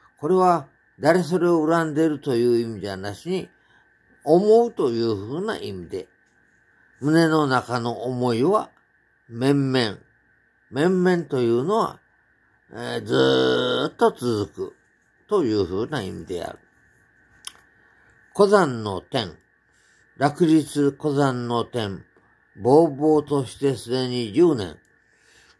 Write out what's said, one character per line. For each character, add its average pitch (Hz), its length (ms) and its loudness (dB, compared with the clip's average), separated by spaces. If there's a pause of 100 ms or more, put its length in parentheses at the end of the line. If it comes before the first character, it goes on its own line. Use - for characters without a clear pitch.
(180)
こ 147 100 -6
れ 180 60 2
は 180 320 2 (340)
誰 170 220 4
そ 165 160 -2
れ 175 100 2
を 165 180 2
恨 165 260 2
ん - 20 -6
で 160 100 2
い 165 60 4
る 147 80 -4
と 139 180 -2
い 117 100 2
う 120 140 4
意 113 140 -6
味 101 80 -12
で 101 80 -6
は 95 80 -8
な 98 160 -8
し 165 160 -12
に、 185 180 -6 (760)
思 208 440 6
う 233 40 -6
と 147 200 -2
い 117 100 -2
う 113 160 0
ふ 107 220 -10
う 196 80 -6
な 220 100 -6
意 101 160 -10
味 90 160 -12
で、 95 200 -10 (920)
胸 160 280 4
の 156 180 2
中 123 340 0
の 113 220 -6
思 123 320 -2
い 117 100 0
は 196 240 0 (640)
面 135 420 0
々。 113 240 0 (720)
面 180 340 0
々 180 200 2
と 139 160 -2
い 120 80 2
う 120 160 2
の 196 120 0
は、 202 240 -4 (680)
え 120 320 -8
ー、 - 0 -
ず 110 120 -4
ー 127 720 2
っ 156 60 -6
と 226 180 2
続 104 640 -4
く - 40 -20 (520)
と 196 160 0
い 113 80 0
う 101 140 0
ふ 92 160 -4
う 123 60 -6
な 143 140 -6
意 95 80 -8
味 87 140 -12
で 87 180 -8
あ - 100 -10
る。 - 60 -18 (1800)
古 202 140 4
山 156 340 0
の 98 200 -6
天。 101 340 -6 (800)
落 143 300 0
日 156 180 4 (260)
古 143 240 -4
山 131 340 0
の 117 160 -2
天。 104 400 -8 (520)
ぼ 135 300 4
う 143 80 -4
ぼ 151 240 2
う 147 60 -2
と 143 200 -2
し - 120 -16
て 135 200 -2
す 107 140 -12
で 127 180 -2
に 123 240 -6
十 160 220 4
年。 95 240 -6 (800)